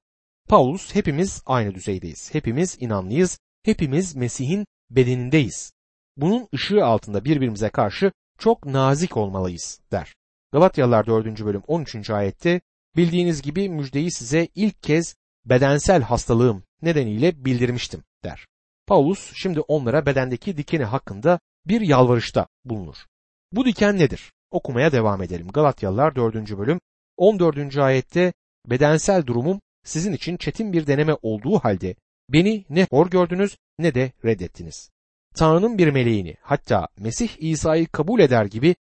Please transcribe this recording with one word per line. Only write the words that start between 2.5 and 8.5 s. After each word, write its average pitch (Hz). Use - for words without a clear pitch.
inanlıyız, 113
hepimiz 170
Mesih'in 131
bedenindeyiz. 127
Bunun 202
ışığı 202
altında 104
birbirimize 120
karşı 127
çok 226